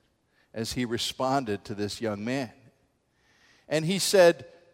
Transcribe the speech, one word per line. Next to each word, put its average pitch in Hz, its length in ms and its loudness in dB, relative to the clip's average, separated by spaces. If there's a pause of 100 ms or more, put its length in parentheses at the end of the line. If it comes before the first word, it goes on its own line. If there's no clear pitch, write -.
(540)
as 113 180 -8
he 127 140 -4
responded 127 800 -4
to 107 100 -10
this 104 240 -6
young 104 240 -6
man. 123 300 -6 (1120)
And 156 160 -2
he 180 160 -2
said, 175 460 6 (280)